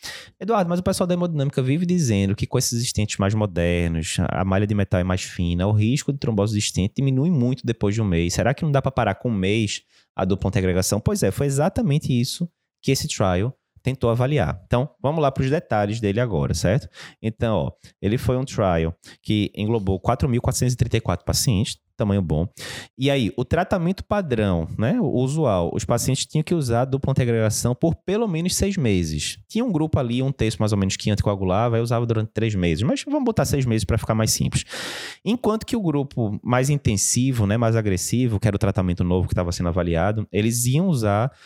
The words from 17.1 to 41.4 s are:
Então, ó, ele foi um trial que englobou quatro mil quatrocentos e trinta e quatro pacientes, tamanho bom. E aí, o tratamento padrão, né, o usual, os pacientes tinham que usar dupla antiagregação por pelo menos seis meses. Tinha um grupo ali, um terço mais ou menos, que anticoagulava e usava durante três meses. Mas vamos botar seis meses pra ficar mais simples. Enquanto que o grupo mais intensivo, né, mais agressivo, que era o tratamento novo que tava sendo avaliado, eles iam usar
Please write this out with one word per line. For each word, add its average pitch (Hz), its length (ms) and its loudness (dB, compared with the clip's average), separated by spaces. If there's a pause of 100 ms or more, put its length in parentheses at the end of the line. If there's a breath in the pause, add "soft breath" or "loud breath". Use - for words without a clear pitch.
Então, 110 360 -2
ó, 71 160 -2 (280 loud breath)
ele 104 160 0
foi 127 200 0
um 127 80 -2
trial 85 500 0 (260 loud breath)
que 104 360 0
englobou 101 420 -2
quatro 123 300 -2
mil 120 120 0
quatrocentos 123 340 0
e - 20 -12
trinta 117 220 0
e - 20 0
quatro - 260 -4
pacientes, 110 520 0 (180)
tamanho 101 260 0
bom. 78 260 0 (480 loud breath)
E 135 140 0
aí, 135 260 0
o 123 80 -2
tratamento 170 600 -2
padrão, 107 640 0 (100)
né, 165 220 0
o 156 80 0
usual, 127 640 0
os - 100 -4
pacientes 120 400 0
tinham 156 180 -2
que 175 120 -2
usar 123 300 0
dupla 135 260 -2
antiagregação 117 640 2
por 165 200 0
pelo 220 340 -2
menos 170 260 -2
seis 196 220 0
meses. 87 600 0 (100)
Tinha 226 160 0
um 254 60 -2
grupo 156 280 0
ali, 123 240 0
um 135 100 0
terço 110 280 -2
mais 107 120 2
ou 104 60 2
menos, 95 180 0
que - 140 -2
anticoagulava 101 680 0
e 117 40 2
usava 117 260 0
durante 110 260 0
três 110 220 0
meses. 87 300 2
Mas 247 200 0
vamos 285 200 0
botar 214 200 0
seis 139 220 0
meses 110 180 2
pra 113 140 0
ficar - 160 -2
mais 110 160 2
simples. - 340 -2 (600 loud breath)
Enquanto 214 420 0
que 254 100 -2
o 220 60 0
grupo 131 600 0
mais 127 280 2
intensivo, 123 760 0
né, 104 100 2
mais 113 200 2
agressivo, 110 600 0
que - 80 0
era 98 100 2
o - 40 0
tratamento 92 420 0
novo 90 260 2
que - 60 -2
tava 85 180 -2
sendo 87 160 -2
avaliado, 87 640 0
eles 113 340 0
iam 147 200 0
usar 113 440 0 (160 loud breath)